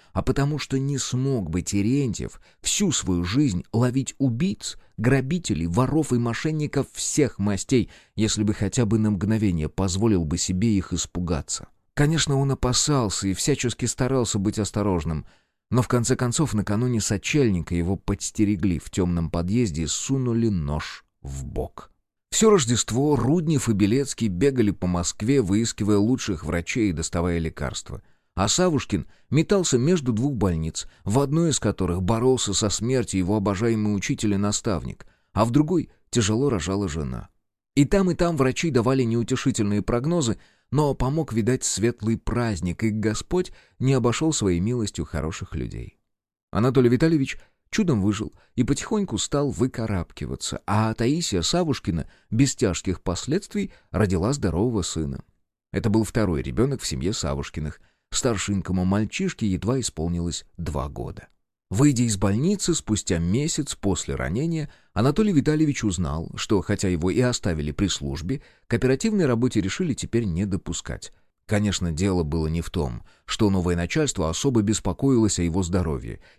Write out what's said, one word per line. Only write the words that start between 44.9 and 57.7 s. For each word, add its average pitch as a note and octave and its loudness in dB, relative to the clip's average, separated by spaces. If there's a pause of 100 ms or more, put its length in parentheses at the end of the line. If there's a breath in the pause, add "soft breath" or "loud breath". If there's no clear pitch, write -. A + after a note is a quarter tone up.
хороших - -6
людей. A#1 -8 (500)
Анатолий B2 4
Витальевич C3+ 2 (360 soft breath)
чудом E3 2
выжил G#2 0 (220 soft breath)
и B2+ 2
потихоньку C#3+ -2
стал C#3+ -2
выкарабкиваться, F#2+ -4
а A2 2
Таисия B2+ 0
Савушкина C3+ -2 (220 soft breath)
без B2+ 2
тяжких F#2 0
последствий F#3+ -4 (180 soft breath)
родила B2 2
здорового G#2+ 0
сына. C#2+ -6 (480)
Это G2+ 0
был A2 4
второй F#2 0
ребёнок A2+ 0
в - -6
семье D2 -2
Савушкиных. C#2+ -6 (320)